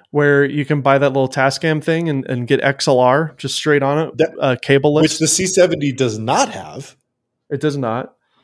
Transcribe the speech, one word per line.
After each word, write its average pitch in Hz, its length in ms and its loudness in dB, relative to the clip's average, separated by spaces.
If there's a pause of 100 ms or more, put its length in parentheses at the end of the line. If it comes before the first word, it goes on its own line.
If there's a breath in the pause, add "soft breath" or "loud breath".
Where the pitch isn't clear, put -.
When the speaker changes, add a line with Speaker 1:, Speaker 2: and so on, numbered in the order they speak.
(100)
Speaker 1:
where 143 340 2
you 139 200 -4
can 143 180 -2
buy 139 160 4
that 143 100 2
little 131 200 0
Tascam 143 540 0
thing 165 260 -2
and, 135 180 -4
and 123 200 -4
get 135 160 2
X 139 260 -2
L 131 100 4
R 131 400 2
just - 160 -8
straight 147 280 0
on 143 260 -2
it, - 100 -10
Speaker 2:
That 156 120 0 (100)
Speaker 1:
uh, 131 220 2
cableless. 147 400 2
Speaker 2:
which 156 160 0
the 160 100 0
C 185 180 0
seventy 165 460 2
does 120 260 -2
not 131 320 0
have. 80 460 -16 (540)
Speaker 1:
It 143 100 -6
does 147 160 -2
not. 120 380 -6 (300)